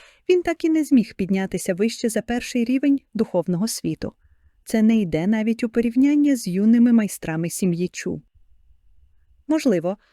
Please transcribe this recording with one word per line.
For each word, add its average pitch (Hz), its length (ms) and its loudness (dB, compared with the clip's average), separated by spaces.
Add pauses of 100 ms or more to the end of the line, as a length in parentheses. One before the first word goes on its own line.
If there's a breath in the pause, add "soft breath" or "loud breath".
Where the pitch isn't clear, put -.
(300 soft breath)
він 359 120 4
так 339 240 -4
і 320 40 2
не 311 140 2
зміг 262 320 2
піднятися 190 580 -2
вище 226 360 -2
за 214 120 -2
перший 240 440 -4
рівень 269 340 0 (140)
духовного 180 540 -2
світу. - 460 -6 (520)
Це 226 160 0
не 220 160 4
йде 165 300 -2
навіть 220 360 0
у 233 60 -4
порівняння 269 680 2
з 233 120 -6
юними 226 460 4
майстрами 170 560 -2
сім'ї 175 380 -2
Чу. 165 340 -8 (1300)
Можливо, 208 500 0 (160)